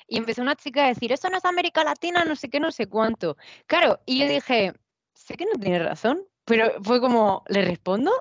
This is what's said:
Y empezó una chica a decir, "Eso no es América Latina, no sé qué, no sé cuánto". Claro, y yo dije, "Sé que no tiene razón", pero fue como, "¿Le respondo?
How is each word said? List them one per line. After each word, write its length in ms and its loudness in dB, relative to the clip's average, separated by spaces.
Y 100 -6
empezó 240 -4
una 140 -2
chica 300 0
a 40 4
decir, 240 -2
"Eso 160 -4
no 80 -2
es 80 -2
América 380 0
Latina, 420 -2
no 100 -2
sé 140 -10
qué, 100 -2
no 120 -2
sé 160 -6
cuánto". 500 -2
Claro, 380 2
y 140 0
yo 80 2
dije, 460 0
"Sé 220 -18
que 100 -8
no 140 0
tiene 200 0
razón", 440 -2
pero 200 4
fue 160 2
como, 480 2
"¿Le 160 2
respondo? 580 -2